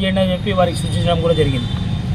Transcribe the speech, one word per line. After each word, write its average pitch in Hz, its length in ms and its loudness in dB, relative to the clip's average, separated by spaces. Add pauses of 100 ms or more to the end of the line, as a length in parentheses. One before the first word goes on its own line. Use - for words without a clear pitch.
చేయండి 190 220 0
అని 185 100 0
చెప్పి 185 260 -2
వారికి 175 220 2
సూచించడం 170 420 0
కూడా 165 160 2
జరిగింది. 135 300 0 (440)